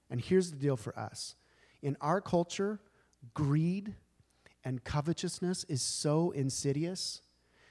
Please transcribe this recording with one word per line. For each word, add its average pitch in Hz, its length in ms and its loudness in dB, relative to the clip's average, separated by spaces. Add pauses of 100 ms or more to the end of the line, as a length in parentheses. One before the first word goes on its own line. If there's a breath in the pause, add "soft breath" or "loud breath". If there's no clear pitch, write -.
(100)
And 127 100 -2
here's 180 300 4
the 147 80 -10
deal 139 180 2
for - 220 -6
us. - 380 -8 (440 soft breath)
In 139 200 -2
our 160 200 2
culture, 196 600 0 (540 soft breath)
greed 165 600 2 (720 soft breath)
and 127 180 -4
covetousness 170 840 -2
is 135 120 0
so 160 520 2
insidious 143 880 -2 (480 soft breath)